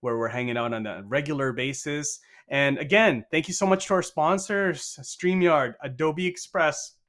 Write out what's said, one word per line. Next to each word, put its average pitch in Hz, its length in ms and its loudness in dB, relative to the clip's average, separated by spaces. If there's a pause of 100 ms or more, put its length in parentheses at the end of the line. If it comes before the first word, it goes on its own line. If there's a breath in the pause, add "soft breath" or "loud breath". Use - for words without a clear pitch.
where 117 180 -2
we're 113 80 0
hanging 120 300 -2
out 117 180 -2
on 110 120 -4
a 95 200 -8
regular 139 460 -2
basis. 139 640 -6 (300 soft breath)
And 139 300 2
again, 160 520 4
thank 156 160 0
you 180 80 -8
so - 100 0
much 190 220 2
to 202 80 2
our 180 80 2
sponsors, 185 960 0
StreamYard, 170 840 2
Adobe 156 440 -2
Express 170 680 -2 (140)